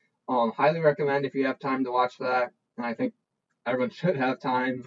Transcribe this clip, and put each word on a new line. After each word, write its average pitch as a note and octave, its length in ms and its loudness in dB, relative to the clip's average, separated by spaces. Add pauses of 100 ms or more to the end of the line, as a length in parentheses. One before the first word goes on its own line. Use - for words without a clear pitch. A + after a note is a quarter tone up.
(280)
Um, A#2+ 240 2
highly D#3 280 2
recommend C#3+ 440 2
if C3 100 -6
you C3+ 120 2
have C3 120 -4
time C3 260 -2
to B2 60 -2
watch B2+ 280 0
that, B2+ 340 0 (240)
and A#3+ 80 -8
I - 80 -4
think - 220 -4 (500)
everyone B2+ 260 0
should E3 260 0
have C3 220 0
time, B2+ 480 -2